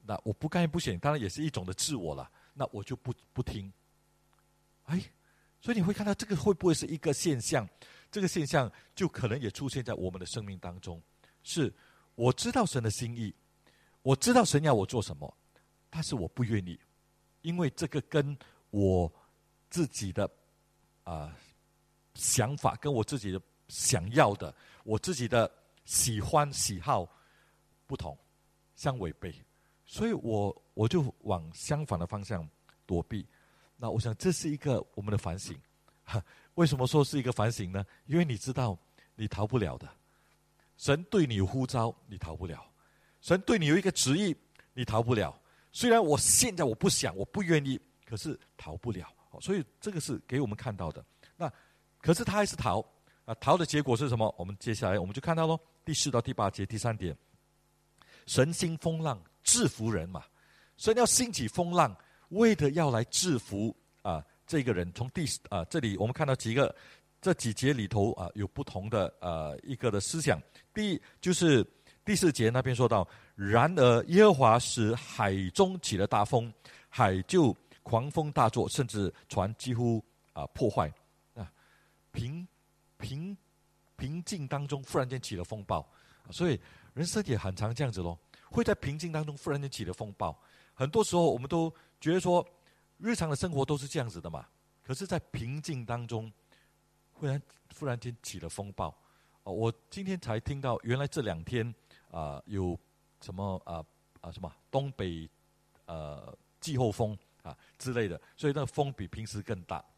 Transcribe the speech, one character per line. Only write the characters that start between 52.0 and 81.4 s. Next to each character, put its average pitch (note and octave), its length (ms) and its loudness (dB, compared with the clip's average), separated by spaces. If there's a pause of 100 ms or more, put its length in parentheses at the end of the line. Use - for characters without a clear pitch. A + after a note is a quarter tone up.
可 D#3+ 120 4
是 A3+ 120 0
他 F#3+ 80 -2
还 G#3 120 4
是 - 100 -6
逃， G2 280 0 (420)
啊， A2 100 -8
逃 D3 200 4
的 F3 100 2
结 D3 160 0
果 C3 140 2
是 C#3 140 0
什 A#2+ 80 0
么？ A2 200 2
我 F2 60 -8
们 G2 160 -8
接 A#2 140 -4
下 G#2+ 160 0
来 G#2 100 2
我 F2 60 -2
们 G2 80 -8
就 C3+ 80 -8
看 E3 160 0
到 D#3+ 100 2
咯， D#3+ 100 2 (280)
第 D#3+ 80 -2
四 C#3+ 160 0
到 A#2+ 100 2
第 C3 140 -2
八 G2+ 160 2
节， G2 160 -4
第 A2 120 -8
三 A2+ 200 -2
点， E2+ 180 -4 (1120)
神 C#3+ 260 2
兴 E3 280 -2
风 E3 220 -2
浪 B2 220 -4 (200)
制 A#3+ 240 4
服 A2+ 220 0
人 F2+ 200 -2
嘛， F2+ 160 -12 (500)
神 - 220 2
要 A#3+ 80 6
兴 A#3+ 260 4
起 C3+ 160 -4
风 F3 240 -2
浪， D3 240 4 (340)
为 A3 260 6
的 C#3+ 160 4
要 D#3 180 4
来 A#2 160 2
制 F3 320 2
服， G#2 360 -2 (280)
啊， D#2+ 240 -4 (220)
这 D3+ 160 0
个 A#2+ 100 2
人。 F2 200 -2
从 B2 180 -6
第， E3+ 140 -2 (240)
啊， F2 160 -2
这 - 140 -2
里 A2 180 0
我 G2+ 80 2
们 A#2+ 80 0
看 D#3 120 0
到 C3+ 100 2
几 A2+ 180 -4
个， C3 220 2 (460)
这 F#3 140 4
几 A2+ 180 -2
节 C3+ 200 2
里 A2 140 0
头， G#2 260 2
啊， F2+ 200 -6
有 G2+ 140 -4
不 - 160 -8
同 G2+ 260 -8
的， G2+ 300 0
呃， D#2+ 400 -4
一 C3+ 160 -8
个 A#2+ 160 -2
的 G2 80 0
思 D#3+ 220 -4
想。 A2+ 200 0 (320)
第 G#3+ 180 0
一， - 100 -2 (200)
就 F3+ 100 0
是 D3+ 340 6 (380)
第 G#3 120 2
四 F3 160 6
节 A2+ 180 4
那 B2 120 0
边 B2+ 140 -2
说 B2 120 4
到， G2+ 200 4 (280)
然 A2+ 420 4
而 B2 280 8
耶 F#3 200 8
和 G#3 80 10
华 A#2+ 260 8
使 A2+ 360 0
海 G2 540 0
中 F#3+ 320 4
起 - 160 -2
了 G2 100 2
大 G#2 180 4
风， A#2 260 0 (360)
海 F#2+ 360 4
就 D3+ 320 6 (280)
狂 A#2+ 260 0
风 D3+ 220 -2
大 C3+ 180 4
作， A2 200 0
甚 C3 180 0
至 G2+ 260 -2 (140)
船 G2+ 280 0
几 B2 180 -4
乎， A#2 300 0 (300)
啊， C#2+ 140 -8
破 - 220 -2
坏。 D#2 220 0 (440)
啊， G#2 160 -12 (600)